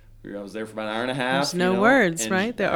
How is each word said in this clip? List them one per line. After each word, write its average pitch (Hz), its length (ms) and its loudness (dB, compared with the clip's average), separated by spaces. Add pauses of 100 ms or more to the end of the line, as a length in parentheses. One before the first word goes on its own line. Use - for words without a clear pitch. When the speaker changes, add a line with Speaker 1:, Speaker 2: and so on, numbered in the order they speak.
(240)
Speaker 1:
we 101 100 -12
were, 101 60 -8
I - 20 -10
was 98 100 -12
there 107 140 -8
for 107 80 -14
about 107 160 -6
an 107 60 -4
hour 117 80 -2
and 127 80 -2
a 131 40 -2
half, 135 360 2
Speaker 2:
There's - 20 -4
no 180 160 2
Speaker 1:
you 185 80 2
know, 190 40 2
Speaker 2:
words, 214 420 4
Speaker 1:
and 220 80 -2
Speaker 2:
right? 202 260 0
There 190 120 0
Speaker 1:
I - 60 -2